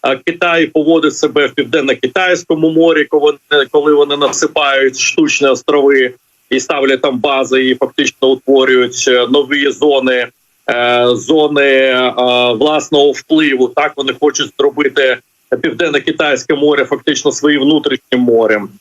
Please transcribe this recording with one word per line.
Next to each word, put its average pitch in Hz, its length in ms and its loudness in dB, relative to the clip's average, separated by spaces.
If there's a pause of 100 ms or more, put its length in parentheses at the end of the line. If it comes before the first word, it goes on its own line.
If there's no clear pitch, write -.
е, 135 220 -2
Китай 165 420 0
поводить 156 500 0
себе 147 300 0
в 123 40 -4
Південно-Китайському 156 1160 -2
морі, 160 360 2
коли 147 280 0 (180)
вони, 143 200 2
коли 151 220 2
вони 143 240 2
насипають 135 800 -2
штучні 143 480 0
острови 135 680 0 (360)
і 135 100 0
ставлять 135 420 -2
там 131 180 -2
бази, 131 460 0
і 131 100 0
фактично 135 540 -2
утворюють, 131 760 2
е, 123 220 2
нові 139 420 0
зони, 127 560 0 (420)
е, 120 420 0
зони, 147 600 2
е, 127 420 2 (400)
власного 147 580 0
впливу. 135 560 0
Так, 147 280 -4
вони 135 240 -6
хочуть 147 400 -2
зробити 139 580 0 (440)
Південно-Китайське 156 920 -4
море 143 300 0
фактично 143 460 -4
своїм 147 300 0
внутрішнім 139 600 -2
морем. 110 480 0 (120)